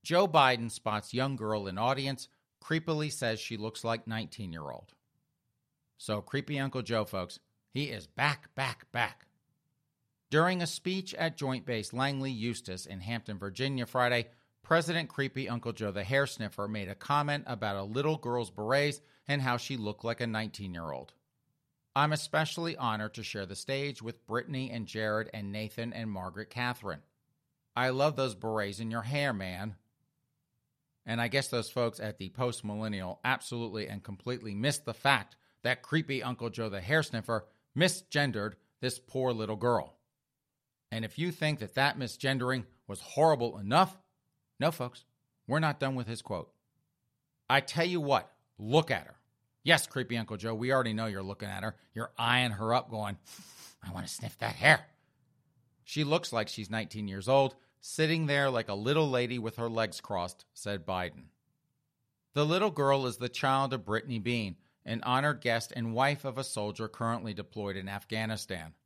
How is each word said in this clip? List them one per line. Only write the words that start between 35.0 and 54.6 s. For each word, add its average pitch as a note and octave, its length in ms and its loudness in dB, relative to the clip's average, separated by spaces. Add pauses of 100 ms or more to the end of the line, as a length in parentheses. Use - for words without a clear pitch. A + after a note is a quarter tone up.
that B2 220 0
Creepy D3 400 0
Uncle A#2+ 260 -4
Joe A2 220 -4
the F#2+ 100 -6
Hair C#3+ 220 4
Sniffer A2+ 440 -2 (300)
misgendered C3 760 0 (260)
this B2+ 180 -2
poor B2+ 360 0
little G#2+ 220 -2
girl. G#2+ 420 2 (920)
And A2 140 -2
if G#2+ 140 -8
you E3+ 140 0
think D3+ 260 0
that G#2 160 -8
that C3+ 240 2
misgendering B2+ 640 0 (220)
was G2 140 -8
horrible C#3 580 4
enough, B2+ 400 4 (600)
no, D3 100 4
folks, - 340 -8 (440)
we're C#3+ 100 2
not D3+ 220 2
done C3+ 160 0
with A#2+ 100 -2
his A2+ 160 -6
quote. - 320 -6 (960)
"I C3 100 8
tell - 240 0
you F3 160 2
what, C#3 320 2 (240)
look C3 340 4
at F2+ 160 0
her." - 120 -20 (460)
Yes, D#3+ 240 6
Creepy B2 280 -2
Uncle G#2+ 200 -4
Joe, A2+ 180 -2
we B2 180 0
already A#2+ 200 2
know A2 140 0
you're F#2+ 180 -4
looking G2+ 240 -8
at F#2+ 160 -6
her. - 120 -6 (160)
You're A2+ 240 -6
eyeing A#2+ 360 4
her A2 200 0
up B2 160 2
going, G#2 300 -4 (640)
"I G2+ 80 -10
want F2+ 160 -6
to - 60 -8
sniff - 260 -10
that A2 160 -2
hair." D3 320 6 (960)